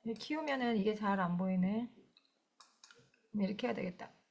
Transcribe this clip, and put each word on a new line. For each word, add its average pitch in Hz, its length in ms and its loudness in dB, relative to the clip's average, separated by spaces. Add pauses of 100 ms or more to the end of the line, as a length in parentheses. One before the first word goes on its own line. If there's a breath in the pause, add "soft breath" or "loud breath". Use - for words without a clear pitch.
네, 226 100 -4
키우면은 262 640 0
이게 208 160 2
잘 202 260 0
안 175 180 2
보이네. 190 520 2 (1400)
이렇게 208 340 0
해야 233 60 0
되겠다. - 360 -6 (220)